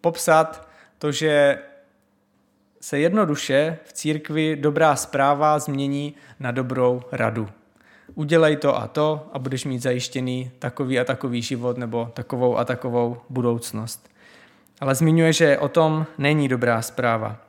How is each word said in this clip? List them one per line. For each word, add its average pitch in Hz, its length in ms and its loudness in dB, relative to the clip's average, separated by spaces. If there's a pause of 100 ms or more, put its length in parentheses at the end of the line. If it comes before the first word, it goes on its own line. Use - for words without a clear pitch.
popsat 160 680 2 (300)
to, 147 140 -4
že 143 460 2 (1200)
se - 180 -4
jednoduše 160 840 2
v - 80 -20
církvi 156 640 -2
dobrá 147 400 2
zpráva 143 640 2
změní 143 560 -4 (260)
na 127 100 -6
dobrou 123 520 0 (100)
radu. 113 360 -2 (680)
„Udělej 156 420 4
to 143 200 0
a 110 120 -4
to 151 440 -2
a 139 60 -8
budeš 131 260 -6
mít 127 180 -6
zajištěný 127 760 -4
takový 131 420 -2
a 127 40 2
takový 123 380 -4
život 123 360 -4
nebo 117 360 -6
takovou 123 440 0
a 120 60 0
takovou 120 520 -2 (120)
budoucnost.“ 117 800 -4 (720)
Ale 135 140 0
zmiňuje, 160 380 4
že 147 260 4
o 143 100 -2
tom 156 380 2 (120)
není 147 300 2
dobrá 120 340 0
zpráva. 113 540 -4 (120)